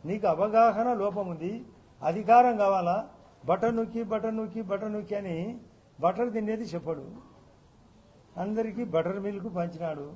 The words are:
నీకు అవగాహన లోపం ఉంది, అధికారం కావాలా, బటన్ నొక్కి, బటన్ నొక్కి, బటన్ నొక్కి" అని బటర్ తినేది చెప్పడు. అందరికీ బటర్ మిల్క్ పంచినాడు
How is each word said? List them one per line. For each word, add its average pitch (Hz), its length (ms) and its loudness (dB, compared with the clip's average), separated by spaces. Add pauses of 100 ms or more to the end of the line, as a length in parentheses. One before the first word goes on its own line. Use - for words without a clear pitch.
నీకు 196 220 -2
అవగాహన 214 640 4
లోపం 196 340 -2
ఉంది, 175 380 -8 (380)
అధికారం 220 540 6
కావాలా, 196 520 2 (360)
బటన్ 220 320 2
నొక్కి, 226 260 -4
బటన్ 220 340 -2
నొక్కి, 220 240 -6
బటన్ 202 320 -4
నొక్కి" 208 220 -6
అని 190 220 -4 (640)
బటర్ 196 340 0
తినేది 220 300 -2
చెప్పడు. 160 420 -6 (1300)
అందరికీ 214 460 -4
బటర్ 175 360 0
మిల్క్ 196 360 -6
పంచినాడు 165 600 -6